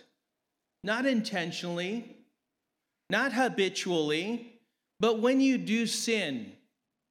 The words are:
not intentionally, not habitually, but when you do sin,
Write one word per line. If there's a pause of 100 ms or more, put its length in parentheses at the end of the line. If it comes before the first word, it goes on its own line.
(840)
not
intentionally, (920)
not
habitually, (460)
but
when
you
do
sin, (580)